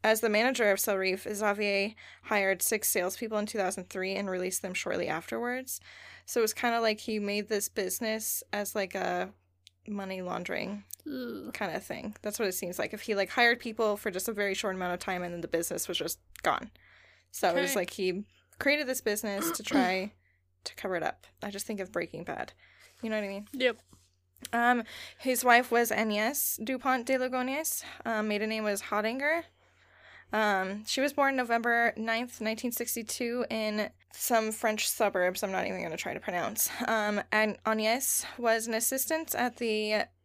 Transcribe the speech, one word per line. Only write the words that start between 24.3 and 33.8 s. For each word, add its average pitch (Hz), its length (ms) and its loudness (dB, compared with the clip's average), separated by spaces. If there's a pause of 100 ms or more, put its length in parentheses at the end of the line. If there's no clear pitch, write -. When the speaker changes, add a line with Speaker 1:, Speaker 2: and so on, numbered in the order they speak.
Speaker 1:
Um, 240 320 4 (340)
his 254 260 0
wife 240 260 8
was 233 200 4
Agnès 220 720 0
Dupont 254 440 0
de 269 120 4
Ligonnès. 254 640 -2 (220)
Um, 214 240 0
maiden 214 220 0
name 220 140 -2
was 202 180 0
Hodinger. 269 600 0 (880)
Um, 208 540 2
she - 140 0
was 285 120 2
born 269 240 4
November 233 600 4
ninth, 226 440 -2
nineteen 226 320 -2
sixty-two, 240 800 -2
in 214 400 0 (220)